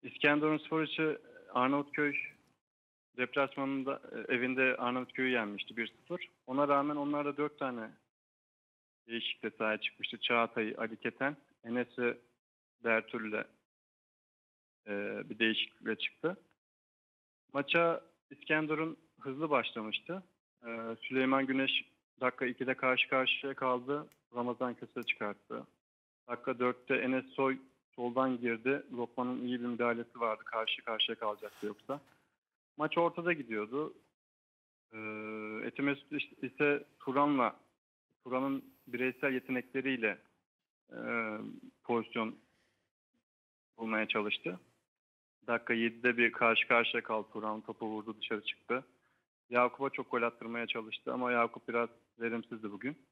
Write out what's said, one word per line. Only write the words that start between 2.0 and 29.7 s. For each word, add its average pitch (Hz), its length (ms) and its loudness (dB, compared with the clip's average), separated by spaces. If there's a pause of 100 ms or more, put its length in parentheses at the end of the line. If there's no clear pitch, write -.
deplasmanında, 135 840 0 (100)
e, 117 240 -2
evinde 127 420 4
Arnavutköy'ü 127 540 0
yenmişti 107 460 -2
bir 113 100 -2
sıfır. - 420 -10 (180)
Ona 139 200 2
rağmen 143 280 4
onlar 147 300 0
da 143 120 -2
dört 147 220 -2
tane 120 300 -4 (1200)
değişiklikle 117 500 -4
sahaya 110 200 2
çıkmıştı. - 440 -6
Çağatay, 117 560 2
Ali 113 200 -4
Keten, 139 400 -2 (260)
Enes 120 360 -4
ve 120 180 0 (680)
Bertül'le, 110 600 0 (1400)
e, 104 420 -4
bir 110 100 -10
değişiklikle 110 560 0
çıktı. - 420 -4 (1160)
Maça 170 480 4 (280)
İskenderun 156 680 0 (240)
hızlı 139 280 -4
başlamıştı. 120 760 0 (440)
E, 113 340 -6
Süleyman 131 440 2
Güneş 135 400 0 (360)
dakika 127 240 0
ikide 127 280 -2
karşı 127 360 2
karşıya 135 440 2
kaldı. 131 540 -2 (280)
Ramazan 120 380 -2
Köse - 300 -8
çıkarttı. 113 640 -4 (600)
Dakika 123 320 -4
dörtte 123 360 0
Enes 127 300 0
Soy 131 320 0 (380)
soldan 127 460 0
girdi. 120 420 0 (100)
Lokman'ın 123 520 -4
iyi 123 160 -2
bir 120 40 -4
müdahalesi 117 540 0